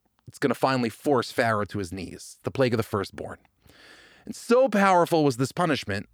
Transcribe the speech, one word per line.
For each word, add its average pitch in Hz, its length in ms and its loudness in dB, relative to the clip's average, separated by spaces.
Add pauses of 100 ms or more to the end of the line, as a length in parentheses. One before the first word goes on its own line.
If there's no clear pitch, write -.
(260)
it's - 120 -20
gonna 135 160 0
finally 131 340 0
force 123 440 -2
Pharaoh 113 340 0
to 107 120 -8
his 90 140 -6
knees, - 520 -14
the - 60 -4
plague 127 220 2
of 117 60 0
the 110 40 0
firstborn. - 560 -8 (840)
And 208 100 -12
so 262 340 2
powerful 185 560 4
was 135 120 2
this 127 160 -4
punishment 127 600 -2